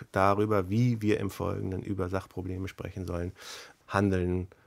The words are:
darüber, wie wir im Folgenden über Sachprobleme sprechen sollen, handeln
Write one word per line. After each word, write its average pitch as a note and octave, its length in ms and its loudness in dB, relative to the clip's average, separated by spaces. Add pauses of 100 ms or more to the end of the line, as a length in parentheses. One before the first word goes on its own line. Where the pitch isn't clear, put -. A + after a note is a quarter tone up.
(120)
darüber, G2 580 4
wie A#2 320 2
wir G#2+ 180 2
im G2 100 -2
Folgenden F#2+ 520 -4
über F#2+ 280 -4
Sachprobleme F#2 580 -6
sprechen F#2+ 380 -10
sollen, F2 260 -4 (560)
handeln F#2 600 2 (180)